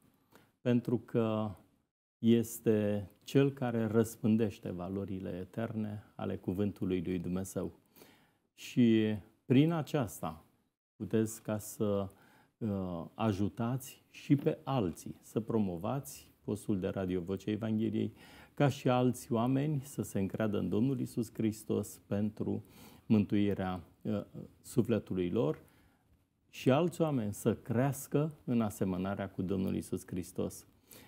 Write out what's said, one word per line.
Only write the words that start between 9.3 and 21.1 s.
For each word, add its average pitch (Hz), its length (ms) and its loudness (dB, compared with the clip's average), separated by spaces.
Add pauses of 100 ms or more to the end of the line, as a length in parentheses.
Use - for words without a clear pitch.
prin 143 260 6
aceasta 117 760 -4 (500)
puteți 110 480 -2
ca 107 140 -4
să, 101 520 -2 (480)
uh, 92 560 -4
ajutați 110 960 -4
și - 260 0
pe 156 280 0
alții, 113 580 -4
să - 180 -6
promovați 110 920 -4 (120)
postul 104 360 -2
de 92 80 -2
radio 92 320 -2
Vocea 95 320 -4
Evangheliei, 110 640 -2 (400)
ca 143 140 4
și - 220 0
alți 123 420 2
oameni 135 520 0
să - 180 -8
se 101 180 -4
încreadă 95 380 0
în 92 120 -2
Domnul 120 300 2
Iisus 120 340 -4